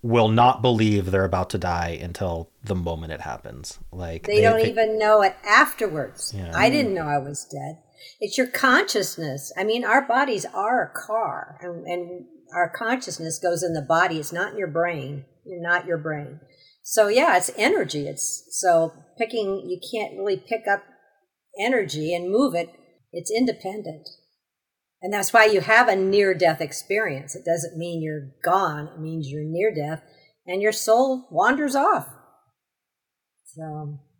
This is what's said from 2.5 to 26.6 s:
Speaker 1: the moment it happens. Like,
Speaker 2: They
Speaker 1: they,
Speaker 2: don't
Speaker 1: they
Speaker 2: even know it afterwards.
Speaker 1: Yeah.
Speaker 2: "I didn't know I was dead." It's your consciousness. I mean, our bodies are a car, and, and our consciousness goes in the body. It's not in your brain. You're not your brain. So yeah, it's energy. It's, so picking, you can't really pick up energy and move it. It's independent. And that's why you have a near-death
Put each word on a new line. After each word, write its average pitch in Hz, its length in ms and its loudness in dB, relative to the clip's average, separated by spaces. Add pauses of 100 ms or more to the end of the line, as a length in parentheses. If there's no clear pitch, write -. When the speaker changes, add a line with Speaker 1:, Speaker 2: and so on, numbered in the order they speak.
Speaker 1:
the 101 120 -4
moment 82 380 -6
it - 80 -10
happens. - 580 -12 (120)
Like, 87 360 -10
Speaker 2:
They 208 100 2
Speaker 1:
they, 208 40 6
Speaker 2:
don't 220 180 6
Speaker 1:
they 226 100 2
Speaker 2:
even 220 300 0
know 214 220 6
it 196 140 2 (100)
afterwards. 208 880 2
Speaker 1:
Yeah. 87 180 -8
Speaker 2:
"I 196 160 4
didn't 262 240 2
know 165 140 -4
I 147 120 0
was 143 300 -8
dead." 151 280 -10 (440)
It's 214 160 -4
your 254 100 2
consciousness. 208 1080 0
I 190 80 -2
mean, 226 180 0
our 240 240 2
bodies 233 460 0
are 220 300 0
a - 240 -10
car, 190 540 -4
and, 175 240 -12
and 175 400 -8 (300)
our 175 140 2
consciousness 208 720 -6
goes 175 220 0
in 170 120 -2
the 156 80 -2
body. 165 380 2
It's 147 140 -8
not 180 200 -4
in 214 40 -8
your 190 140 -4
brain. 147 540 -4 (200)
You're 180 160 -12
not 170 240 0
your 170 120 -2
brain. 147 420 -8 (440)
So 214 260 4
yeah, 254 280 4
it's - 200 0
energy. 208 500 0
It's, - 440 -8
so 165 420 2 (240)
picking, 208 500 -4
you 180 120 -6 (140)
can't 214 240 -6
really 196 200 -2
pick 220 300 -6
up 202 160 0 (760)
energy 180 560 0
and 175 160 -4
move 240 240 2
it. 170 140 -2 (420)
It's 175 200 -8
independent. 208 760 -4 (960)
And 196 120 -4
that's 202 200 -2
why 220 120 10
you 202 160 4
have 226 280 6
a 190 60 4
near-death 190 680 2